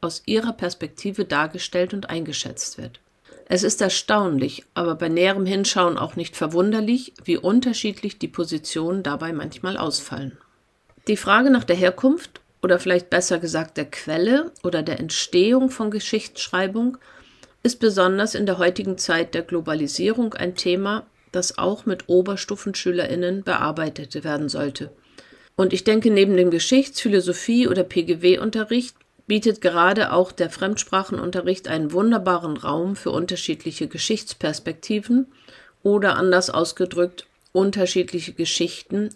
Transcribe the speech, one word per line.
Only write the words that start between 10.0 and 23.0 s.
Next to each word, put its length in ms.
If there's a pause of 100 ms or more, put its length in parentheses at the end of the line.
Die 80
Frage 340
nach 140
der 100
Herkunft 680 (220)
oder 160
vielleicht 320
besser 300
gesagt 360
der 140
Quelle 640 (100)
oder 220
der 160
Entstehung 680
von 200
Geschichtsschreibung 1080 (640)
ist 180
besonders 540
in 120
der 120
heutigen 400
Zeit 360
der 80
Globalisierung 920
ein 200
Thema, 520 (260)
das 260
auch 280
mit 220
OberstufenschülerInnen 1300